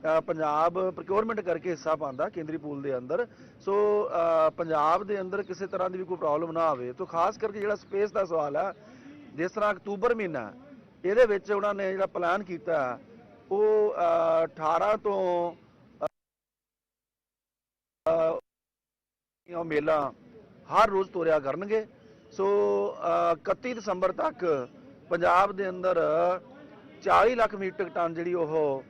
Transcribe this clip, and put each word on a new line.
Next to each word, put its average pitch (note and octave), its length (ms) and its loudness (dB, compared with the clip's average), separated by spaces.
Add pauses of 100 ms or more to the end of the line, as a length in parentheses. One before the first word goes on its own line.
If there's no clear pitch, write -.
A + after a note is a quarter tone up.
(180)
ਅ, D#3+ 40 4
ਪੰਜਾਬ E3 680 0
ਪ੍ਰੋਕਿਊਰਮੈਂਟ G#3 520 -2
ਕਰਕੇ E3+ 280 -4
ਹਿੱਸਾ D#3+ 260 -2
ਪਾਉਂਦਾ D3 340 -4
ਕੇਂਦਰੀ D#3+ 280 -8
ਪੂਲ C#3+ 240 -8
ਦੇ C#3 160 -4
ਅੰਦਰ। D#3+ 300 -4 (320)
ਸੋ, G#3 480 0 (400)
ਅ, - 20 4
ਪੰਜਾਬ D#3+ 540 2
ਦੇ G3 180 -4
ਅੰਦਰ F#3+ 220 -6
ਕਿਸੇ F#3 240 -8
ਤਰ੍ਹਾਂ F#3 220 -2
ਦੀ F#3 80 -6
ਵੀ F#3 60 -6
ਕੋਈ E3+ 140 -6
ਪ੍ਰੋਬਲਮ D#3 340 0
ਨਾ E3 80 -4
ਆਵੇ। B2+ 340 0
ਤੋ F3+ 120 -8
ਖਾਸ F3+ 320 -2
ਕਰਕੇ G#3 220 -6
ਜਿਹੜਾ G#3 160 -2
ਸਪੇਸ G3+ 360 -4
ਦਾ G3 140 0
ਸਵਾਲ D3+ 300 -2
ਹੈ, F#3 180 -2 (600)
ਜਿਸ E3 180 -4
ਤਰ੍ਹਾਂ G#3 220 0
ਅਕਤੂਬਰ G#3 420 -2
ਮਹੀਨਾ, C#3+ 380 -6 (520)
ਇਹਦੇ A3 200 6
ਵਿੱਚ G3+ 260 -2
ਉਹਨਾਂ G3+ 220 0
ਨੇ G3 180 -4
ਜਿਹੜਾ F#3+ 140 -2
ਪਲਾਨ F3+ 380 -2
ਕੀਤਾ, D3+ 560 -4 (520)
ਉਹ, G#3+ 420 4
ਅ, E3 520 2
ਅਠਾਰਾਂ E3 520 0
ਤੋਂ, F3+ 560 -2 (520)
ਅ, - 20 -4 (3500)
ਉਹ E3+ 80 -4
ਮੇਲਾ D3+ 500 0 (360)
ਹਰ G3 400 4
ਰੋਜ਼ F#3+ 220 0
ਤੋਰਿਆ D#3+ 280 2
ਕਰਨਗੇ। G3+ 480 -2 (440)
ਸੋ, G3 160 -2 (840)
ਅ, D#3 40 -2
ਇਕੱਤੀ B3 360 -4
ਦਸੰਬਰ F#3+ 380 -2
ਤੱਕ F3+ 560 -2 (420)
ਪੰਜਾਬ F3 420 4
ਦੇ F#3+ 180 -4
ਅੰਦਰ F3+ 320 0 (1000)
ਚਾਲੀ F#3 320 6
ਲੱਖ A3 200 2
ਮੀਟ੍ਰਿਕ F#3+ 340 -4
ਟਨ E3+ 240 -2
ਜਿਹੜੀ E3+ 200 -4
ਉਹ D3+ 560 0